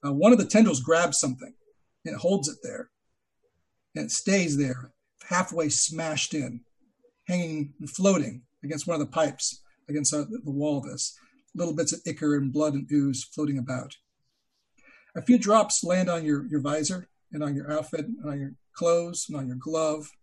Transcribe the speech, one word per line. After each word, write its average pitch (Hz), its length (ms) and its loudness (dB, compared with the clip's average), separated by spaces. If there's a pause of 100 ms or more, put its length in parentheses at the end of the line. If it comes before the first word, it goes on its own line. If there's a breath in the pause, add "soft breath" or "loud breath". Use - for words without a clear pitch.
Uh, 143 60 -2
one 175 200 8
of 233 60 8
the 175 60 2
tendrils 190 360 6
grabs 165 380 2
something, 127 360 -4 (500)
and - 100 -6
it - 40 -10
holds 165 300 2
it - 140 -10
there. - 280 -10 (1040)
And 151 100 -4
it - 60 -6
stays 180 460 2
there, 127 360 -2 (360)
halfway 170 400 0
smashed 156 680 -2
in, 123 260 -4 (680)
hanging 160 540 -4
and 147 100 -12
floating 151 520 0 (200)
against 147 240 -6
one 170 80 -2
of 156 60 -2
the - 120 -4
pipes, - 500 -2 (260)
against, 147 260 0
uh, 147 140 -2
the 135 220 -10
wall 143 280 -2
of 131 60 -8
this. - 340 -10 (360 soft breath)
Little 170 200 -4
bits 160 180 -2
of 165 140 -8
ichor 151 300 0
and 139 160 0
blood 151 220 2
and 135 180 -4
ooze 139 320 0
floating 147 340 -4
about. 123 380 -8 (1200 soft breath)
A 175 60 -8
few 247 160 8
drops - 440 4
land 180 280 2
on 165 140 -2
your, 143 240 0
your 147 120 0
visor 151 480 -2 (240)
and 151 100 -6
on 143 140 -2
your 143 160 -6
outfit 156 320 -4
and 226 240 -8
on 143 100 -6
your 139 140 -8 (220)
clothes 170 540 0
and 151 100 -8
on 135 80 -6
your 127 100 -6
glove. 156 540 -2 (120)